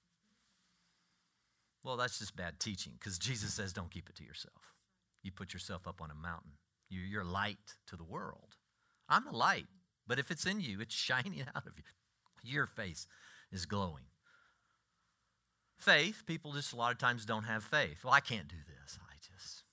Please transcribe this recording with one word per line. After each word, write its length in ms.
Well, 120
that's 220
just 160
bad 240
teaching, 400
'cause 200
Jesus 360
says, 180
"Don't 180
keep 180
it 80
to 80
yourself." 500
You 80
put 240
yourself 320
up 160
on 80
a 40
mountain. 440
You, 140
you're 220
light 520
to 100
the 80
world. 520
I'm 160
the 60
light, 380
but 100
if 140
it's 120
in 160
you, 200
it's 140
<laughs> 140
shining 460
out 140
of 100
you. 60
Your 240
face 400
is 120
glowing. 420
Faith, 480
people 260
just 200
a 40
lot 140
of 80
times 260
don't 200
have 180
faith. 400
"Well, 100
I 80
can't 280
do 80
this. 320
I 120
just, 420